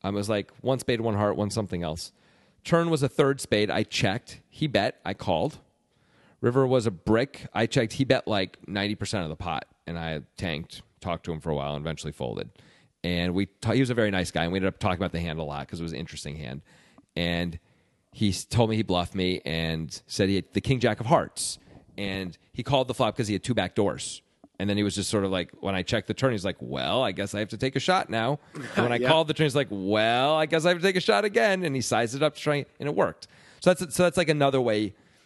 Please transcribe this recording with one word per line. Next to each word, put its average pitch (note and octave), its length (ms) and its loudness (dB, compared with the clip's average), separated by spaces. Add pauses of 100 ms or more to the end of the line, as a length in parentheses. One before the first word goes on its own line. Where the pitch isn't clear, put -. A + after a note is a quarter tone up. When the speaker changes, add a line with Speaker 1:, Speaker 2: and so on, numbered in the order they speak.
Speaker 1:
Um, G2+ 120 -4
it - 20 -2
was, G2+ 120 -2
like, G#2 220 -2 (100)
one B2+ 180 0
spade, A#2 220 0
one A2+ 140 0
heart, G#2 200 2
one G2+ 160 0
something F#2 320 -4
else. E2 280 -6 (520)
Turn E3+ 260 2
was D3 140 2
a C3 60 2
third C#3 320 2
spade. G#2 280 2
I G#2+ 140 0
checked. - 560 -4 (100)
He - 180 -4
bet. A2 380 0
I F#2+ 80 -4
called. G2 460 -2 (840)
River B2 260 4
was B2+ 180 4
a A2+ 60 2
brick. A2 600 0
I A2+ 140 2
checked. A#2 260 0
He C#3 120 0
bet, B2+ 220 2
like, G2 300 -2 (100)
ninety G#2 280 -2
percent G2 280 -4
of D#2 60 -4
the D#2+ 60 -8
pot, E2 300 -6 (220)
and E2+ 100 -6
I D#2+ 240 -4 (160)
tanked, E2+ 440 -6 (180)
talked E2+ 260 -6
to F2 60 -4
him D#2+ 80 -6
for E2 120 -6
a D2+ 40 0
while, C#2+ 200 -4
and D2 100 -6
eventually D#2 260 -6
folded. A1 380 -8 (540)
And F2 300 0
we G2 140 0
ta-, - 260 -4
he B2 80 4
was B2+ 80 2
a B2 40 -2
very A2 180 2
nice F#2 200 0
guy, D#2+ 120 0
and E2+ 80 0
we F#2+ 80 0
ended F#2 100 0
up - 100 -6
talking F#2 180 0
about F2+ 140 -2
the E2+ 80 -4
hand E2 200 -4
a D#2+ 40 -6
lot C#2+ 240 -8
'cause E2+ 120 -12
it E2+ 40 -8
was E2 100 -6
an - 60 -8
interesting D2+ 380 -10
hand. C#2 240 -10 (540)
And E2+ 440 -2 (540)
he G#2+ 160 0
s-, - 160 -4
told A#2 240 4
me A2 80 0
he A2 60 0
bluffed F2 320 0
me F#2 300 0
and D#2+ 600 -4
said G2 220 2
he G2 60 2
had F2+ 180 0
the G2+ 80 0
king C3 180 0
jack A2 200 2
of G#2 80 -8
hearts. - 520 0 (380)
And F#2+ 400 -6 (160)
he B2 100 -8
called C3 240 2
the B2 60 -2
flop A2 220 0
'cause A2+ 120 -2
he G#2 60 0
had F#2+ 100 -2
two B2 100 -2
back F#2+ 220 0
doors. - 460 -2 (380)
And G2 100 -2
then G2+ 80 0
he G#2 60 2
was G2+ 120 0
just G2+ 140 -2
sort G2+ 160 2
of F#2+ 60 -2
like, F2+ 280 -2
when G2 160 -2
I F#2 80 0
checked G#2+ 240 -2
the A2 60 -4
turn, C3 180 0
he's G2 140 -4
like, F2+ 160 -4
"Well, C2+ 420 -2
I G#2 80 0
guess G2 240 -6
I G#2 40 -2
have G#2+ 100 -4
to A2+ 80 -10
take C3 180 -2
a C3+ 40 -2
shot F#3 300 0
now." A#2 300 -2 (140)
And - 300 -2
when A#2+ 100 2
I A#2+ 40 2
Speaker 2:
<laughs> - 20 -2
Yeah. B2 100 2
Speaker 1:
called D#3+ 180 4
the D3+ 60 -2
turn, D#3 120 2
he's C3+ 100 0
like, C#3 140 2
"Well, A2 640 2
I D#3 100 2
guess D#3 180 2
I F3 60 4
have F3+ 80 4
to E3 60 -2
take F#3+ 120 2
a F3+ 60 0
shot G#3 240 4
again." G3+ 380 2
And C#3+ 120 0
he B2+ 60 0
sized A2+ 340 0
it C#3 80 0
up D3+ 120 2
to - 60 -14
try, C#3+ 240 0 (140)
and C#3+ 80 -4
it D3+ 80 -2
worked. E3+ 320 0 (340)
So F3+ 120 6
that's, E3 220 -4
so F3+ 80 4
that's, F3 120 4
like, E3+ 140 2
another C#3 320 4
way G#2+ 320 2 (320)